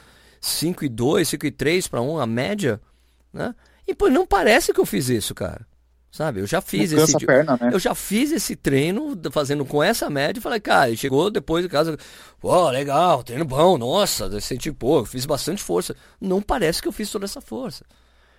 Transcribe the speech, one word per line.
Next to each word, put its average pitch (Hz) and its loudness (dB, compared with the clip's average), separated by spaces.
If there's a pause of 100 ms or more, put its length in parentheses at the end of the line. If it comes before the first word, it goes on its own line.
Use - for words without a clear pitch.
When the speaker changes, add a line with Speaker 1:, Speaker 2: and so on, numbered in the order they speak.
(420)
Speaker 1:
cinco - -4
e 139 -4
dois, 123 0
cinco 151 -4
e 143 -2
três 170 0
pra 123 -4
um, 151 -2
a 127 0
média, 127 -2 (520)
né? 196 -6 (340)
E, 381 -4
pô, 403 4
não 311 4
parece 302 4
que - 2
eu 381 4
fiz 143 -2
isso, 110 -2
cara. - -8 (520)
Sabe, 143 -4
eu 101 -4
já 165 0
fiz 196 -2
Speaker 2:
Não 151 4
Speaker 1:
esse 160 4
Speaker 2:
cansa 156 2
a - -2
Speaker 1:
di-, - -4
Speaker 2:
perna, 139 4
né? 120 0
Speaker 1:
eu 202 2
já 180 0
fiz 247 0
esse 240 -2
treino 185 0
d-, 160 -8
fazendo 143 0
com 147 0
essa 226 0
média 151 -2
e - -8
falei, 247 -4
cara, 170 4
e 113 -2
chegou 139 2
depois 170 -2
de 180 -6
casa, 151 0 (440)
"Pô, 147 4
legal, 139 2
treino 131 -6
bom, 156 4
nossa", 135 0
eu 101 -6
senti, 135 -6
pô, 139 2
eu 104 -4
fiz 127 -8
bastante 151 -4
força. 180 -4 (240)
Não 190 0
parece 208 0
que - -8
eu - -2
fiz 214 -8
toda 196 -6
essa 196 -12
força. 220 -12 (540)